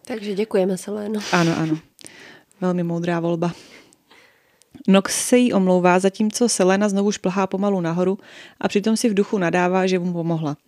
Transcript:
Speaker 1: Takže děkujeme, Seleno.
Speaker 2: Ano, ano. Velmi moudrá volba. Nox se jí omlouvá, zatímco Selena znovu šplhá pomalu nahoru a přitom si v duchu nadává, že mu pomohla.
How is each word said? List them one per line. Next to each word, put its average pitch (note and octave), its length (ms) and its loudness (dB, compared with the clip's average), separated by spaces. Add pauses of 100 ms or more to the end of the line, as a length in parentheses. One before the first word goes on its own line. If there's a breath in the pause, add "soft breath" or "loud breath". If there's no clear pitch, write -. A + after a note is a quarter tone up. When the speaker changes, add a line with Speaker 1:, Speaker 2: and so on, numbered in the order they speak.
Speaker 1:
Takže G#3 280 -8
děkujeme, F#3+ 440 0
Seleno. G#3 420 -6 (120)
Speaker 2:
Ano, E3+ 260 2
ano. D#3+ 200 -2 (840 loud breath)
Velmi F3+ 220 -2
moudrá E3+ 380 -2
volba. E3+ 320 -2 (1400 loud breath)
Nox - 400 0
se B3 100 4
jí B3 140 2
omlouvá, F3+ 460 4
zatímco G#3 500 0
Selena G3 400 2
znovu G3+ 240 0
šplhá F#3+ 340 -2
pomalu G3 340 0
nahoru F3+ 380 0 (420 loud breath)
a - 80 0
přitom G#3+ 280 0
si A#3+ 120 2
v G#3 60 0
duchu G3+ 240 0
nadává, F3+ 480 2
že F#3 120 2
mu F3+ 140 -2
pomohla. E3 440 -2 (120)